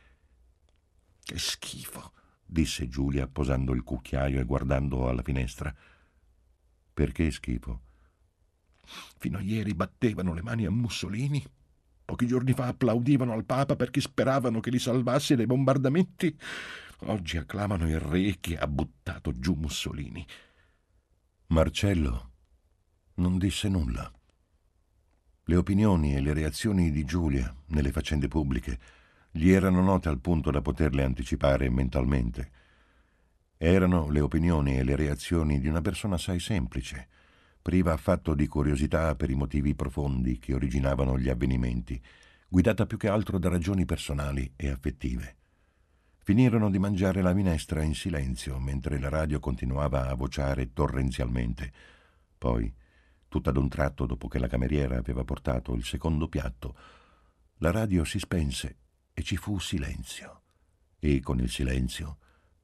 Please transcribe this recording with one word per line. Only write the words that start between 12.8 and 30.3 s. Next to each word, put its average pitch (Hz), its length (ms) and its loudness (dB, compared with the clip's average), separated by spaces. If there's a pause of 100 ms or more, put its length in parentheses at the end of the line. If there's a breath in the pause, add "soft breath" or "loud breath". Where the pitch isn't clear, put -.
al 110 140 -4
Papa 139 300 0
perché 127 260 -2
speravano 123 580 0
che 113 100 -4
li 123 100 2
salvasse 127 560 2
dai 113 100 2
bombardamenti. 135 920 2 (680 loud breath)
Oggi 87 320 -2
acclamano 87 520 -2
il 78 100 0
re 92 400 0
che 80 180 -4
ha 69 100 -2
buttato 71 720 -4
giù 78 180 0
Mussolini." 71 720 -6 (1200 loud breath)
Marcello 80 840 2 (840)
non 90 220 2
disse 95 300 0
nulla. 71 440 -2 (1300)
Le 80 100 4
opinioni 90 600 4
e 67 60 2
le 73 120 0
reazioni 82 580 2
di 73 120 0
Giulia 69 500 0 (140)
nelle 71 240 2
faccende 71 360 -2
pubbliche 67 520 -2 (520 soft breath)
gli 82 180 4
erano 92 320 6
note 92 260 4
al 69 120 0
punto 78 320 0